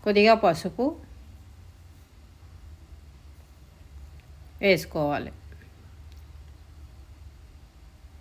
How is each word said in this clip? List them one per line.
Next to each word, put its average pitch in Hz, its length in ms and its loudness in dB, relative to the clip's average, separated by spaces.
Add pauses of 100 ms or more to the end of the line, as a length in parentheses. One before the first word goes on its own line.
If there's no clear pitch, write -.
కొద్దిగా 208 380 8
పసుపు 185 460 2 (3750)
వేసుకోవాలి. 156 680 2 (3000)